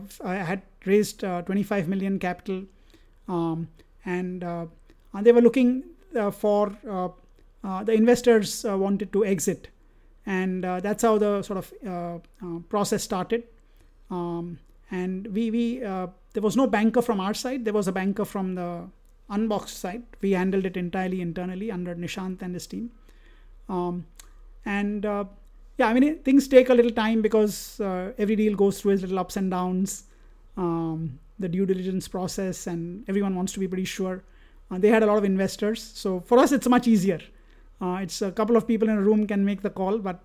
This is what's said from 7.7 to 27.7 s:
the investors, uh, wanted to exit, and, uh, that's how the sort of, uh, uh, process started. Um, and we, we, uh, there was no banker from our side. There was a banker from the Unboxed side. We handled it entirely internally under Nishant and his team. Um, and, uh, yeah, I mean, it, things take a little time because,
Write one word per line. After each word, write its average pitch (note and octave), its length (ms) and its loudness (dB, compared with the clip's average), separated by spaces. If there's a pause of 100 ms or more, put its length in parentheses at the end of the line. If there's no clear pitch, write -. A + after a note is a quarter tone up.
the A3 80 0
investors, A3+ 760 4
uh, G3+ 100 -2
wanted G3 380 -2
to G3+ 100 2
exit, F#3+ 440 -2 (580)
and, F#3 400 -4
uh, F3+ 140 -4
that's G3+ 220 -4
how A3 140 4
the G3+ 260 0
sort G3 160 -8
of, - 140 -12 (140)
uh, F3 320 -8 (280)
uh, E3+ 120 -8 (100)
process G3+ 340 -2
started. G#3+ 420 -4 (640)
Um, F3 480 -6 (320)
and F#3 380 -6
we, A3 220 -4
we, A#3 320 -2
uh, F#3+ 260 -6 (260)
there G3+ 80 -4
was G#3+ 140 0
no C4 100 6
banker A3 340 2
from A#3 180 0
our F#3+ 160 -2
side. B3+ 300 -6
There G#3+ 100 -2
was G3+ 140 0
a F#3+ 40 0
banker G3 340 -2
from F#3 300 -6
the F3 280 -8 (460)
Unboxed G#3 480 -4
side. G#3 240 -8 (180)
We G3 120 0
handled F#3+ 340 0
it F3+ 100 -8
entirely F#3 460 -4
internally F#3 480 -8
under F3+ 240 -8
Nishant F#3 480 -8
and F3+ 100 -8
his F3 140 -10
team. A3+ 240 -10 (800)
Um, F3 360 -4 (580)
and, G3+ 420 -4
uh, G#3 180 -2 (540)
yeah, B3 80 4
I A3+ 80 2
mean, C4 80 6
it, D4+ 220 0
things C4+ 240 6
take B3+ 200 10
a B3+ 60 6
little A#3+ 160 6
time A3+ 320 0
because, G#3+ 580 0